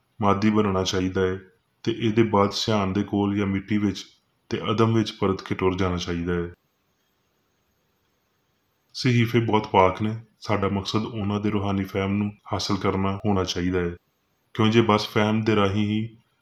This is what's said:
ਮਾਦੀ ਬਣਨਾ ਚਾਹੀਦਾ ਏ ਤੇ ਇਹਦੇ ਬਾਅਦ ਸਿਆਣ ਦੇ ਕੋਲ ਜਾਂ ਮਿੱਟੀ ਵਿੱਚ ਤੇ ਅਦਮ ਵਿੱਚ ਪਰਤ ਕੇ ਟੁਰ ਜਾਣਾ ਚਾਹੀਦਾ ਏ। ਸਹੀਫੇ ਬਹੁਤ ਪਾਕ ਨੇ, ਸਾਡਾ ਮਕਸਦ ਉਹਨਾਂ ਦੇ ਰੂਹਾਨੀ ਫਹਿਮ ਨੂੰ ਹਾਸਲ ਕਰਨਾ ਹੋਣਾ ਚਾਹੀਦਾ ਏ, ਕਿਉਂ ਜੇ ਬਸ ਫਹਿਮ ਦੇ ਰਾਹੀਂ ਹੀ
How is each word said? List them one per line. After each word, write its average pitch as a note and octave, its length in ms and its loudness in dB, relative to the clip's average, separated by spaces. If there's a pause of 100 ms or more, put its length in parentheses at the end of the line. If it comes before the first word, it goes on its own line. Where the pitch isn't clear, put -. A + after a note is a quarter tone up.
(200)
ਮਾਦੀ G2+ 300 4
ਬਣਨਾ G2+ 340 2
ਚਾਹੀਦਾ F#2 420 0
ਏ F#2 120 -2 (440)
ਤੇ A2+ 160 -2
ਇਹਦੇ A2+ 240 2
ਬਾਅਦ G2+ 280 4
ਸਿਆਣ G2+ 420 -2
ਦੇ G2+ 100 0
ਕੋਲ G2+ 340 0
ਜਾਂ G#2 100 0
ਮਿੱਟੀ G2 320 -2
ਵਿੱਚ G2+ 260 -2 (440)
ਤੇ A2 120 -4 (100)
ਅਦਮ A2+ 240 2
ਵਿੱਚ A2 160 2
ਪਰਤ F#2+ 320 -2
ਕੇ - 120 -6
ਟੁਰ F#2 220 0
ਜਾਣਾ F2+ 200 -2
ਚਾਹੀਦਾ F2 380 -4
ਏ। F2 160 -4 (2500)
ਸਹੀਫੇ A#2+ 460 2
ਬਹੁਤ G#2+ 260 0
ਪਾਕ F#2 360 4
ਨੇ, A2 180 -4 (200)
ਸਾਡਾ G2 280 -2
ਮਕਸਦ G2+ 360 -2
ਉਹਨਾਂ G#2 360 -4
ਦੇ G#2 100 -2
ਰੂਹਾਨੀ G2 340 -2
ਫਹਿਮ G2 280 -2
ਨੂੰ G#2 200 -2 (200)
ਹਾਸਲ G2+ 240 -4
ਕਰਨਾ G2 400 -2
ਹੋਣਾ G2 280 0
ਚਾਹੀਦਾ F2+ 360 -2
ਏ, F2 100 -2 (640)
ਕਿਉਂ A2 140 4
ਜੇ A2+ 120 6
ਬਸ G#2 280 2
ਫਹਿਮ A2 340 0
ਦੇ A2 140 2
ਰਾਹੀਂ G2+ 300 0
ਹੀ G#2+ 300 -4 (260)